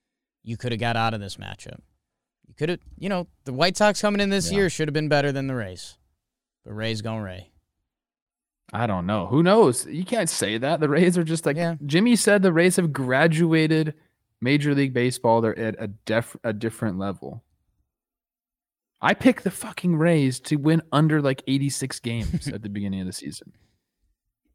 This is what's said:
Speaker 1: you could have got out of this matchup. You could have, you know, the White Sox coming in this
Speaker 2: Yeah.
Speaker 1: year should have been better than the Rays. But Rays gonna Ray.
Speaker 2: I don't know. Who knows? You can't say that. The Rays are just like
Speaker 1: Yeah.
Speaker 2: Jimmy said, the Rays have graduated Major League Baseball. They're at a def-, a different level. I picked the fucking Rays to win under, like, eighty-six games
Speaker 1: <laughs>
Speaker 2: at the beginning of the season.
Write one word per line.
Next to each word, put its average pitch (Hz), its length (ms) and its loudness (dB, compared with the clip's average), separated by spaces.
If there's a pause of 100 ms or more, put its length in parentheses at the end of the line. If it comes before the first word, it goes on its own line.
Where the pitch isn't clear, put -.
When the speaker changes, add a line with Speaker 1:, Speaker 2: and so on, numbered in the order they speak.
(440)
Speaker 1:
you 113 120 -8
could 123 140 -6
have 113 100 -4
got 117 160 -2
out 113 180 0
of 107 60 -8
this 98 160 -12
matchup. - 440 -16 (640)
You - 80 -20
could 156 140 -4
have, 175 120 -4 (180)
you 170 100 -8
know, 180 180 -4 (180)
the 135 80 -8
White 165 240 0
Sox 208 240 4
coming 208 200 2
in 202 100 2
this 190 220 0
Speaker 2:
Yeah. 202 60 0
Speaker 1:
year 190 120 2
should 156 160 -2
have 147 80 -4
been 156 140 0
better 143 240 2
than 135 160 -4
the 131 60 -4
Rays. 95 420 -10 (680)
But - 100 -16
Rays 110 280 -4
gonna 110 200 -6
Ray. 92 280 -12 (1200)
Speaker 2:
I 113 140 -2
don't 92 200 -4
know. 101 200 -2
Who 127 160 0
knows? 180 440 4
You 147 180 -8
can't 180 240 -4
say 107 300 -4
that. 151 220 -2
The 151 80 0
Rays 175 300 4
are 175 60 0
just 160 220 -2
like 147 100 0
Speaker 1:
Yeah. 170 200 -2 (100)
Speaker 2:
Jimmy 202 300 4
said, 202 260 4
the 190 100 4
Rays 175 240 4
have 170 160 0
graduated 156 1040 2 (460)
Major 143 340 2
League 139 180 2
Baseball. 123 480 2
They're 110 180 0
at 110 200 -4
a 110 100 -8
def-, 110 540 -4
a 113 100 -2
different 107 460 -4
level. 95 460 -8 (1600)
I 156 140 2
picked - 300 2
the 196 60 0
fucking - 460 -4
Rays 151 440 2
to - 160 -2
win 156 260 2 (100)
under, 151 300 4
like, 135 240 0
eighty-six 135 540 -2
games 117 480 -4
Speaker 1:
<laughs> - 0 -
Speaker 2:
at 104 140 -10
the 107 80 -10
beginning 101 300 -4
of 92 60 -6
the 90 60 -8
season. - 400 -14 (1040)